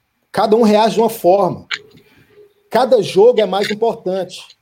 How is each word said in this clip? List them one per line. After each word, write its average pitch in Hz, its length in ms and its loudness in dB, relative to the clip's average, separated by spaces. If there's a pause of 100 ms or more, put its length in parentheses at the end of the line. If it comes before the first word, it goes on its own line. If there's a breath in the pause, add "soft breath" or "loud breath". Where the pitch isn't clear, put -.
(300)
cada 208 240 0
um 233 80 2
reage 214 320 2
de 208 60 0
uma 226 100 0
forma, 175 560 0 (1040 soft breath)
cada 226 320 2
jogo 208 380 2
é 208 60 0
mais 196 260 -4
importante 196 680 -6 (220)